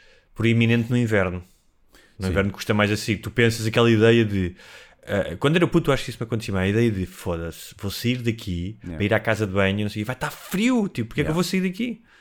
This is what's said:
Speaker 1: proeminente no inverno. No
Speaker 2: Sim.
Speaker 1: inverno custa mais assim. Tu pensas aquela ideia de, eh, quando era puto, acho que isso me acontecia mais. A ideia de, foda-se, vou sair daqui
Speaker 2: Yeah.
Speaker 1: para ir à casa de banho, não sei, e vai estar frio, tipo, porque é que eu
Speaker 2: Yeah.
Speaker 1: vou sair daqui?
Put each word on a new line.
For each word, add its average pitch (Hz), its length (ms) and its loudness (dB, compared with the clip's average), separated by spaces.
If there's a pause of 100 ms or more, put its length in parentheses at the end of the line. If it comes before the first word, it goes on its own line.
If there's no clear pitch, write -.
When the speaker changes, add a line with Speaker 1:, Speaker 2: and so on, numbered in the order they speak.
(340)
Speaker 1:
proeminente 117 540 2
no 127 80 0
inverno. 98 480 0 (760)
No 98 60 -4
Speaker 2:
Sim. 92 80 0
Speaker 1:
inverno 98 180 2
custa - 220 -4
mais 104 180 2
assim. 104 280 -2
Tu - 120 -10
pensas 113 360 2
aquela 117 240 4
ideia 113 340 6
de, 95 320 -2 (460)
eh, 98 360 -4
quando 147 180 2
era 175 100 4
puto, 151 260 2
acho 131 120 0
que - 80 -10
isso - 60 -14
me 120 60 -8
acontecia 104 300 -4
mais. 95 200 2
A 110 40 2
ideia 117 120 4
de, 95 140 -2
foda-se, 85 760 -8
vou 98 120 -8
sair 123 320 -4
daqui 101 600 -4
Speaker 2:
Yeah. 87 140 -12
Speaker 1:
para 95 80 -2
ir 104 80 0
à 107 80 4
casa 107 260 -2
de 92 60 -4
banho, 98 300 0
não 104 80 -4
sei, 104 100 -6
e 104 60 -4
vai 127 100 -6
estar 147 140 -6
frio, 220 580 0
tipo, 113 200 -6
porque 143 120 -4
é 147 40 0
que 156 60 -2
eu 156 40 -2
Speaker 2:
Yeah. - 0 -
Speaker 1:
vou 175 100 2
sair 185 160 -2
daqui? 190 420 -4 (180)